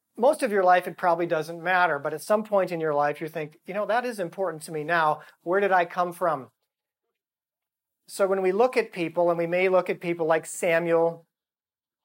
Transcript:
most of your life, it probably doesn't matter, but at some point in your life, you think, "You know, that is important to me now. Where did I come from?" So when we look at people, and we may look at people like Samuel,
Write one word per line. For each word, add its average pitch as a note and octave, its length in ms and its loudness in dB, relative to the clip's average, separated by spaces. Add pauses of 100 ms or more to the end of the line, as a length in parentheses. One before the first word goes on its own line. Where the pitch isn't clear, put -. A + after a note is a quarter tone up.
(160)
most C#4 260 2
of B3+ 80 0
your G3 140 2
life, F3+ 240 4
it E3 80 -12
probably F3 300 0
doesn't E3 360 -4
matter, F3 360 2
but D3 160 -6
at D3+ 80 -10
some G#3+ 220 0
point F#3+ 280 0
in E3+ 80 -4
your D#3 140 0
life, D3 260 0
you D#3+ 80 -8
think, D#3 380 -10
"You F3+ 80 -12
know, G#3 100 -4
that A3+ 220 -2
is A#3 120 -8
important E3+ 440 -6
to E3+ 100 -14
me D3+ 120 -6
now. D#3 360 2 (220)
Where F#3 180 0
did G3+ 100 2
I F3+ 140 4
come F3 300 -4
from?" D3 340 -2 (1600)
So - 180 0
when F#3+ 140 0
we F#3 120 2
look B3 240 2
at A3+ 140 -2
people, E3+ 380 0
and E3+ 100 0
we E3+ 80 0
may F3+ 220 0
look F#3 220 2
at F3+ 100 -4
people E3+ 260 -4
like D#3+ 200 2
Samuel, E3 800 0 (800)